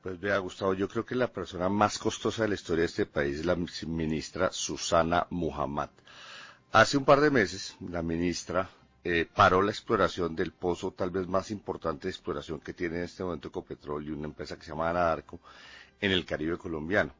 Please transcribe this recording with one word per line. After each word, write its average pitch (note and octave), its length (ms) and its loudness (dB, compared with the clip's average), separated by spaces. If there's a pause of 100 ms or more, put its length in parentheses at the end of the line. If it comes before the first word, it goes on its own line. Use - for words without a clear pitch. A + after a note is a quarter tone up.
Pues F#2 180 -10
vea, G2+ 200 0
Gustavo, F#2+ 340 -2
yo F#2+ 160 0
creo A2+ 160 -4
que - 80 -8
la B2 180 0
persona F2+ 380 -2
más G#2 300 2
costosa - 420 -2
de A2 60 2
la G2+ 80 0
historia E2+ 260 0
de F2 60 4
este G2+ 180 -2
país C#2+ 320 -2
es D#2 80 -6
la F2 100 4 (300)
ministra D#2+ 680 -2
Susana E2 760 0
Muhammad. C#2+ 640 -4 (800)
Hace A2+ 260 6
un C3+ 80 2
par C#3+ 160 8
de D3+ 80 6
meses, G2 480 0 (100)
la F2 140 -4
ministra, E2+ 680 0 (360)
eh, E2+ 280 0
paró F#2 300 6
la G2+ 80 2
exploración F2+ 640 0
del F2 180 -2
pozo F2+ 360 -2
tal F#2 220 -4
vez F2+ 160 -2
más F#2+ 240 0
importante E2+ 560 -6
de F#2 60 -6
exploración D2 480 -8
que E2 120 -12
tiene E2+ 240 -4
en F2 60 -2
este F2 200 -8
momento E2+ 260 -6
Ecopetrol D2+ 580 -8
y - 20 -10
una D2+ 160 -6
empresa D2+ 320 -10
que - 60 -20
se D#2+ 80 -14
llama D#2+ 180 -2
Anadarko E2+ 500 0 (600)
en G2+ 100 0
el F2+ 160 2
Caribe D#2+ 320 -2
colombiano. D#2+ 640 -2